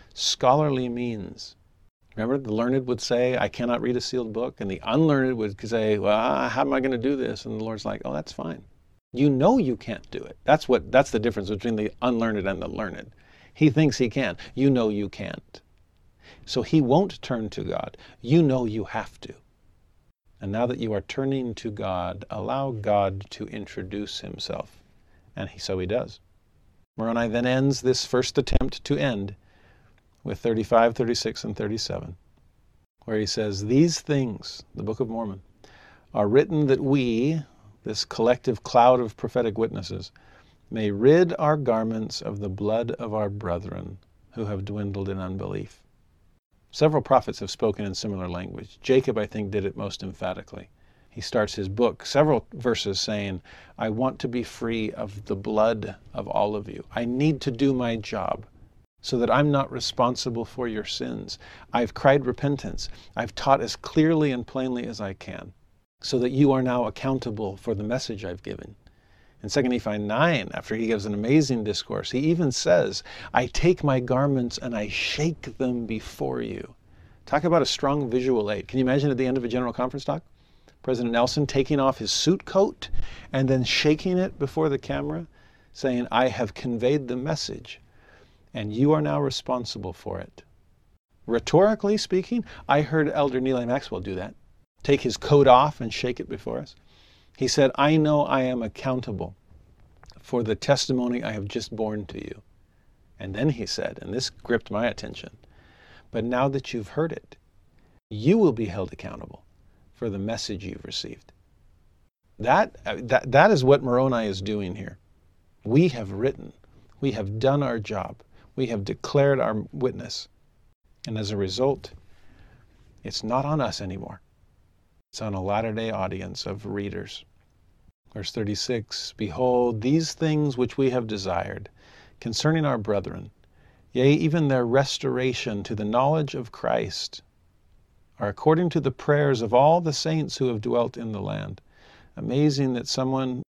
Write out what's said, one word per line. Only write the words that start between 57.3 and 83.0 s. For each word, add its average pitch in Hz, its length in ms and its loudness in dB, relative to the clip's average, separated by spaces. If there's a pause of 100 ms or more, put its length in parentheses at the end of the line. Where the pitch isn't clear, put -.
to 143 80 -2
do 135 240 2
my 120 220 -2
job 104 500 -6 (560)
so - 160 0
that 117 120 4
I'm 143 200 4
not 139 200 2
responsible 120 760 -2
for 127 200 -6
your 107 200 -6
sins. 113 520 -8 (360)
I've 120 180 0
cried 139 320 4
repentance. 123 640 -2 (260)
I've 113 200 -6
taught 139 260 4
as 113 160 -6
clearly 156 560 2
and 120 140 -6
plainly 127 400 -4
as 113 160 -10
I 98 100 -6
can, - 400 -14 (480)
so - 200 -2
that 127 100 0
you 135 220 6
are 131 100 2
now 123 240 0
accountable 110 720 -4
for 117 160 -4
the 104 80 -4
message 107 420 -6
I've 90 180 -8
given." 101 340 -12 (640)
In 107 60 -8
Second 127 240 2
Nephi 110 260 -2
nine, 113 560 0
after - 220 -6
he 113 100 -2
gives 110 180 0
an 104 100 -4
amazing 123 500 4
discourse, - 480 -4
he 127 80 0
even 160 320 2
says, 143 500 2 (320)
"I 123 140 2
take - 340 4
my 139 160 4
garments 127 580 0
and 120 180 -6
I 107 120 -4
shake 147 720 -4
them 123 260 -2
before 120 560 -4
you." 107 360 -8 (500)
Talk 143 160 2
about 165 180 4
a 131 60 4
strong 143 420 0
visual 120 440 2
aid. 98 160 -6
Can 131 100 -2
you 131 60 4
imagine 139 260 4
at 131 60 0
the 131 100 0
end 127 100 0
of 123 80 -2
a 120 40 -4
General 120 240 -2
Conference 131 320 -4
talk? 147 180 -4 (640)
President 120 280 0
Nelson 127 340 2
taking 139 340 2
off 135 180 2
his 107 140 -4
suit 190 320 2
coat - 440 2 (440)